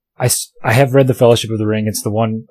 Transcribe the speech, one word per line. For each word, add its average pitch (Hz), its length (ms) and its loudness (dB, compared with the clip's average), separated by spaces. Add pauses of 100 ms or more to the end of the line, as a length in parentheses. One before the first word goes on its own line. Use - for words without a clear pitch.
(180)
I 127 80 -4
s-, - 260 -4 (120)
I 123 100 0
have 127 200 2
read 135 140 4
The 127 60 0
Fellowship 117 360 2
of 110 100 -6
the 107 60 -2
Ring. 107 220 -2
It's 101 160 -6
the 110 80 -4
one 110 400 -4